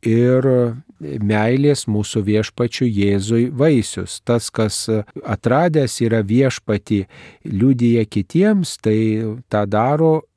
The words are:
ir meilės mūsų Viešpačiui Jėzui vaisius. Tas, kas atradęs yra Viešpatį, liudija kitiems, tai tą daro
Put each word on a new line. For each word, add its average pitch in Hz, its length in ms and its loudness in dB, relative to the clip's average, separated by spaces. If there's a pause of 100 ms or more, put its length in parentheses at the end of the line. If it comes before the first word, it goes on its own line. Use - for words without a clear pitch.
ir 123 400 2 (520)
meilės 131 920 0
mūsų 104 320 -2
Viešpačiui 110 680 0
Jėzui 101 600 0
vaisius. 123 720 0
Tas, 117 280 -2
kas - 360 -4 (380)
atradęs 139 760 0
yra 113 200 0
Viešpatį, 107 840 0 (400)
liudija 117 600 2
kitiems, 185 720 0
tai 110 200 0 (520)
tą 104 160 0
daro 147 560 0 (140)